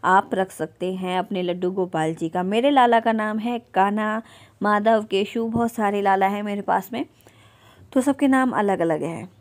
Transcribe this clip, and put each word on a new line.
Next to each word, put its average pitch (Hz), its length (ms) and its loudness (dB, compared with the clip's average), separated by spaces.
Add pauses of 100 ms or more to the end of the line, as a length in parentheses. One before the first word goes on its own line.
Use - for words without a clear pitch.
आप 190 300 4
रख 190 160 -2
सकते 170 440 -8
हैं 185 240 -4
अपने 190 240 -4
लड्डू 180 280 -2
गोपाल 170 440 -2
जी 160 140 -6
का। 180 140 -4
मेरे 226 280 2
लाला 240 300 6
का 233 120 0
नाम 214 260 -2
है 233 200 -4 (160)
कान्हा, 214 480 0 (400)
माधव, 208 420 2
केशु, 208 420 -2
बहुत 226 260 -2
सारे 202 300 -2
लाला 190 240 2
हैं 208 160 -2
मेरे 202 200 -6
पास 190 300 -2
में, 254 120 -6 (880)
तो 262 80 2
सबके 277 280 0
नाम 262 240 2
अलग 202 280 0
अलग 165 220 0
हैं। 165 280 -8 (100)